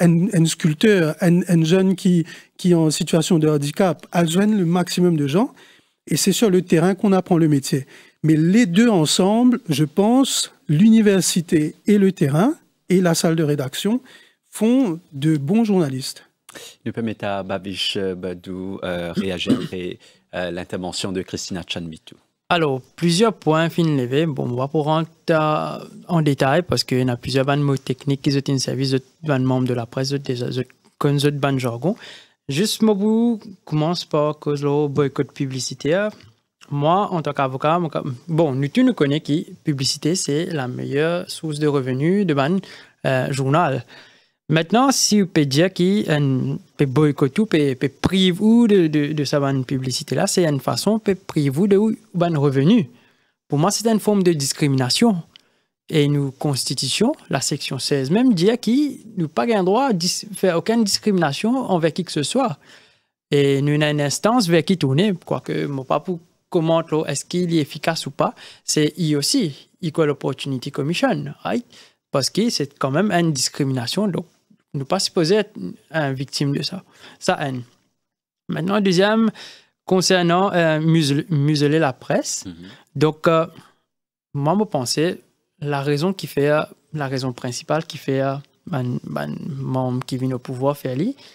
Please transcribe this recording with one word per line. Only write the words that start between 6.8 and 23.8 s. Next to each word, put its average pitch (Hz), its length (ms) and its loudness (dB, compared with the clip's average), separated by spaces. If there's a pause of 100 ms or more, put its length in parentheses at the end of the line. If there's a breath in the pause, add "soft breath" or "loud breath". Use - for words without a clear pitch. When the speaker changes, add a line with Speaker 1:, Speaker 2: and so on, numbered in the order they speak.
Speaker 1:
qu'on 196 160 2
apprend 185 260 2
le 160 100 4
métier. 139 380 0 (380 soft breath)
Mais 156 100 4
les 180 320 4
deux 196 220 4
ensemble, 208 800 4
je 151 160 2
pense, 233 680 0 (180)
l'université 185 1080 4 (100)
et 214 120 4
le 190 120 4
terrain, 175 440 2 (340)
et 190 120 4
la 170 140 2
salle 165 220 0
de 165 80 0
rédaction, 147 560 -2 (500 soft breath)
font 226 480 0 (140)
de 156 240 0
bons 160 260 0
journalistes. 156 640 -2 (600 loud breath)
Speaker 2:
Nous 113 80 -6
permettons 113 360 -6
à 98 140 -4
Babish, 95 540 -6
euh, 95 180 -2
Badou, 92 680 -10
euh, 87 300 -6
réagir 87 480 -2
après, 90 380 -8 (360 soft breath)
euh, 90 160 -4
l'intervention 90 600 -8
de 92 100 -4
Christina 92 440 -8
Chanmitou. 82 500 -12 (340)
Speaker 3:
Alors, 151 300 0 (140)
plusieurs 175 380 0
points 160 380 0
fin 170 120 -2